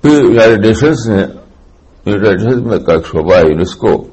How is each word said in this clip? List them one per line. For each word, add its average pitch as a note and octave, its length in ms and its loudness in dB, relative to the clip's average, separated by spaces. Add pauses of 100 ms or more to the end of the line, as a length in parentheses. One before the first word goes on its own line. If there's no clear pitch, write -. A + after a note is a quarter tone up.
پھر D3 80 2
یونائیٹڈ A2+ 560 2
نیشنز A#2 420 0
نے، G2 120 0 (840)
یونائیٹڈ G2+ 380 -2
نیشنز A#2+ 200 -2
میں A2+ 160 -4
کا - 140 -2
ایک - 140 -2
شعبہ E2+ 280 -2
ہے F2+ 60 4
یونیسکو E2 720 -2